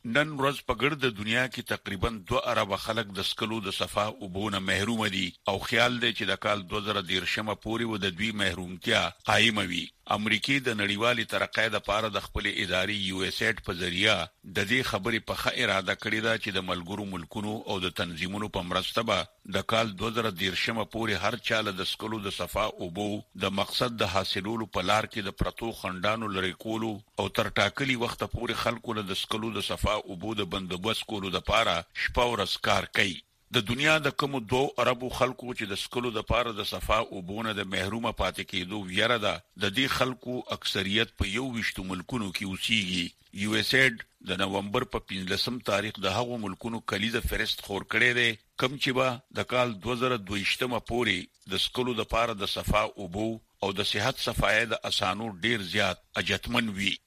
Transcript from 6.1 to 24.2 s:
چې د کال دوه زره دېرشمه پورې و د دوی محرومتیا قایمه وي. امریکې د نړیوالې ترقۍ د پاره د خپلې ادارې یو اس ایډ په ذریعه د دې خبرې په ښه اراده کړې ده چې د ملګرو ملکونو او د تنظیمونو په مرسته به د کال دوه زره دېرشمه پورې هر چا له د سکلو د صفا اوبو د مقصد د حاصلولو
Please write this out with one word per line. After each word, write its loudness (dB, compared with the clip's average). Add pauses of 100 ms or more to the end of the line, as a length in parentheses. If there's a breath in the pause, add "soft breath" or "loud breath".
چې -2
د 0
کال 2
دوه -2
زره 0
دېرشمه -2
پورې -2
و -2
د 0
دوی 0 (120)
محرومتیا 2 (300)
قایمه 6
وي. -2 (280)
امریکې 2
د 2 (100)
نړیوالې 2
ترقۍ 2
د -2
پاره 2
د 0
خپلې -2 (100)
ادارې 0 (140)
یو -4
اس -4
ایډ 0
په -2
ذریعه 4 (400)
د 2
دې 4
خبرې 0
په -2
ښه 0 (120)
اراده 2
کړې 0
ده 4 (100)
چې -4
د 0
ملګرو -2
ملکونو -4 (140)
او -2 (100)
د -2
تنظیمونو -4
په 0 (100)
مرسته 0
به 4 (360)
د 0
کال 2
دوه 0
زره 2 (100)
دېرشمه 0 (100)
پورې 2
هر 2 (120)
چا 2
له -2
د -2
سکلو -4
د -4
صفا 0
اوبو -4 (360)
د 0
مقصد 0
د 0
حاصلولو -2